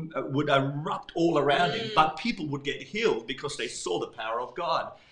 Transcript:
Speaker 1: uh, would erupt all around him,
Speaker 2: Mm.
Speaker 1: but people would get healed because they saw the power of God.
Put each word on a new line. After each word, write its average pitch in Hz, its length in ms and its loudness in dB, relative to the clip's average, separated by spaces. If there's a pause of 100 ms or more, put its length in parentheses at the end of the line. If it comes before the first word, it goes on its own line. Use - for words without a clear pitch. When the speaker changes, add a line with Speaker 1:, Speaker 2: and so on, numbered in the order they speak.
(140)
Speaker 1:
uh, 135 120 -2
would 139 240 0
erupt 143 640 0
all 165 240 4
around 139 340 4
him, - 160 -2
Speaker 2:
Mm. - 60 -4
Speaker 1:
but 160 220 4
people 208 320 -4
would 139 160 -4
get 127 180 -4
healed 185 440 0
because 135 300 -6
they 123 120 -2
saw 175 300 -2
the - 100 -4
power 113 320 -4
of 123 140 -8
God. 160 380 -2 (200)